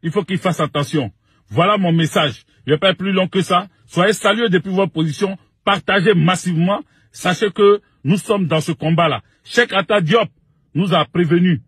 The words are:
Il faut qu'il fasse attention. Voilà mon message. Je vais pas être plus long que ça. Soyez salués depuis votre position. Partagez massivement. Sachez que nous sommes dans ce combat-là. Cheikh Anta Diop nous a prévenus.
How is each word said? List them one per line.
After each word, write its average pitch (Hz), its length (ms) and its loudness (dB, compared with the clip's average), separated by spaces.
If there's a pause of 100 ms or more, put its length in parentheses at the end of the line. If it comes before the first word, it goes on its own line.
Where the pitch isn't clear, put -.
Il 165 100 -6
faut 196 120 -2
qu'il 185 140 -4
fasse 175 220 -2
attention. 147 520 -4 (360)
Voilà 180 280 2
mon 180 160 0
message. 160 520 -2 (200)
Je 135 80 0
vais 156 60 0
pas 190 120 2
être - 80 -4
plus 190 140 -4
long 185 140 0
que 190 160 -2
ça. 185 260 0 (180)
Soyez 190 260 0
salués 214 360 0
depuis 185 220 0
votre 190 220 0
position. 165 440 -4 (280)
Partagez 196 500 2
massivement. 175 680 0 (300)
Sachez 185 400 -4
que 202 320 4 (220)
nous 165 120 2
sommes 196 300 -2
dans 156 140 0
ce - 100 -6
combat-là. 160 520 -2 (200)
Cheikh - 300 0
Anta 196 280 0
Diop 190 300 0 (440)
nous 180 200 -2
a 156 100 2
prévenus. 170 640 0